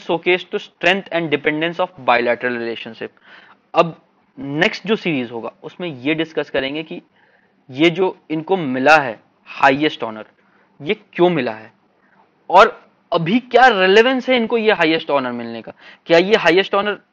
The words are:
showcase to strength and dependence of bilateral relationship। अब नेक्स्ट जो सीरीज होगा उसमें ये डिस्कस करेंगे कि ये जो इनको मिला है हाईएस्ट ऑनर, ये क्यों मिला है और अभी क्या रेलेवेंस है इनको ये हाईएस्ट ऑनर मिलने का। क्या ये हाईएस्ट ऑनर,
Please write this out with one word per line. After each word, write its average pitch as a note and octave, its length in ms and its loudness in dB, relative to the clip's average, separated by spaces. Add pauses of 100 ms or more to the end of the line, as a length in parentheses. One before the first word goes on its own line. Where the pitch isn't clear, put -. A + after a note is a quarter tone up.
showcase F3+ 380 0
to - 140 -8
strength - 540 -4
and E3+ 180 -2
dependence D#3 460 -2
of F3+ 120 -2 (120)
bilateral B2 560 0
relationship। A#2 540 -10 (640)
अब E3 280 0 (360)
नेक्स्ट D3 480 -4
जो G#3+ 100 0
सीरीज C3 340 -4
होगा A#2 220 -10 (100)
उसमें F3 260 -12
ये C#3 260 -4
डिस्कस D#3 360 -6
करेंगे C#3 320 -4
कि F3 200 -14 (680)
ये D3 200 2
जो E3+ 280 -2 (120)
इनको D#3+ 260 -4
मिला C#3 400 2
है B2+ 240 -2 (260)
हाईएस्ट C#3+ 560 0
ऑनर, A2 220 -10 (580)
ये E3 120 -4
क्यों - 360 -2
मिला B2 220 -4
है A2 200 -18 (760)
और - 400 4 (220)
अभी E3+ 280 0
क्या B3+ 260 4
रेलेवेंस A3+ 600 4
है B3+ 80 2
इनको A#3 220 0
ये G#3+ 140 2
हाईएस्ट E3 380 0
ऑनर C3 220 -2
मिलने A#2 300 -10
का। - 100 -18 (340)
क्या E3 120 6
ये G3 180 2
हाईएस्ट F3+ 380 2
ऑनर, G3+ 240 -2 (140)